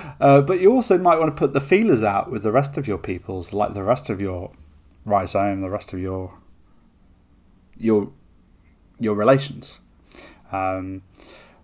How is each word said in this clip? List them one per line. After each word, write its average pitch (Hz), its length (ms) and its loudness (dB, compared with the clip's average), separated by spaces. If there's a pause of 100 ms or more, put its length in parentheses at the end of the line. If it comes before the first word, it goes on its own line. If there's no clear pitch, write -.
(180)
Uh, 139 220 6
but 180 220 0
you 196 100 8
also 226 260 2
might 170 220 4
want 156 160 0
to - 20 -12
put 135 160 0
the 143 60 0
feelers 180 420 2
out 101 300 0
with 107 100 -6
the 107 120 0
rest 139 240 0
of 139 100 -6
your 98 100 -4
peoples, 92 540 -10
like 101 220 -2
the 98 100 -8
rest 120 260 -2
of 98 120 -6
your 92 280 -6 (540)
rhizome, 98 560 -2
the 95 100 -6
rest 101 220 -8
of 92 80 -8
your, 92 340 -8 (1400)
your, 110 380 0 (840)
your 107 160 -2
relations. 131 640 0 (720)
Um, 95 480 -6 (640)